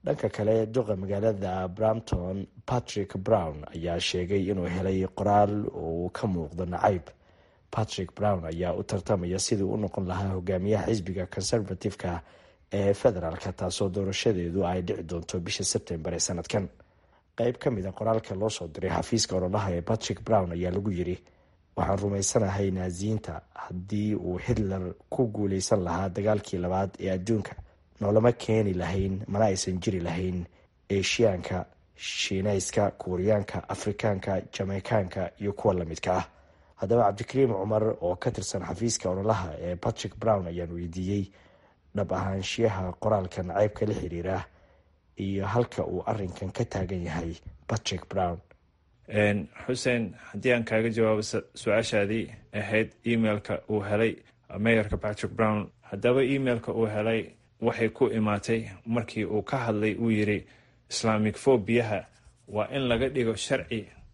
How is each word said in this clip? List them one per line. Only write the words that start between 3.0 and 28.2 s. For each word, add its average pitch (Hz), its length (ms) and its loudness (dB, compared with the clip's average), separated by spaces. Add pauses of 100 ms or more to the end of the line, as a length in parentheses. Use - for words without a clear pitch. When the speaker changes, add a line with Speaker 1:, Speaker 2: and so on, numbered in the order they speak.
Speaker 1:
Brown, 85 460 0 (100)
ayaa 85 260 -2
sheegay 92 500 0
inuu 90 160 0
helay 92 400 0
qoraal 104 680 4
uu 82 360 -2
ka - 160 -4
muuqdo 87 400 -2
nacayb. 87 360 2 (680)
Patrick 101 440 -4
Brown 101 300 0
ayaa 85 300 -2
u 95 80 -4
tartamaya 92 560 0
sidii 98 260 0
u 104 120 0
noqon 101 300 -2
lahaa 95 280 0
hogaamiyaha 92 520 0
xisbiga 95 400 -2
Conservative-ka 92 960 -2 (500)
ee 101 220 4
federaalka, 92 580 0
taasoo 92 360 -2
doorashadeedu 92 800 0
ay 90 160 0
dhici 87 200 -4
doonto 85 380 -6
bisha 92 240 -4
September 87 500 -4
ee 85 40 -4
sanadkan. 92 500 -2 (680)
Qayb 120 220 0
ka 147 120 0
mid 98 160 -2
ah 95 60 -6
qoraalka 110 420 0
loo 101 140 0
soo 87 200 -6
diray 87 220 -4
xafiiska 92 460 0
ololaha 92 380 0
ee 85 80 0
Patrick - 420 -2
Brown 95 280 2
ayaa 87 180 -2
lagu 101 200 -2
yiri, 87 280 -2 (580)
"Waxaan 98 220 0
rumaysanahay 98 720 2
Naaziyiinta. 92 680 -2 (140)
Haddii 104 600 -4
uu 90 240 -2
Hitler 95 560 -2 (160)
ku 131 180 2
guulaysan 101 560 2
lahaa 92 240 0
dagaalkii 101 500 0
labaad 92 320 0 (100)
ee 95 100 -2
adduunka, 95 440 0 (460)
noolama 107 320 6